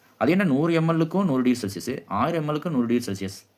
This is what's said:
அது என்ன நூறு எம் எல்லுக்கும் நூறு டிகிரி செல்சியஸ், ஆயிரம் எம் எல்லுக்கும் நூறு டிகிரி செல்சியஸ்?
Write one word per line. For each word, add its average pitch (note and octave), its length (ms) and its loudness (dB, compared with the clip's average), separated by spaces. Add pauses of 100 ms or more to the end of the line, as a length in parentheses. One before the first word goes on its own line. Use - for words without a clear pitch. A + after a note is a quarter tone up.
(180)
அது B2 120 2
என்ன G3 140 2
நூறு D#3 280 2
எம் D#3+ 160 2
எல்லுக்கும் E3 360 0
நூறு C3 180 2
டிகிரி B2 180 2
செல்சியஸ், G2+ 460 -6
ஆயிரம் D3 360 0
எம் D3 60 -4
எல்லுக்கும் D3+ 220 -2
நூறு B2 160 0
டிகிரி A#2+ 200 0
செல்சியஸ்? G2 320 -6 (200)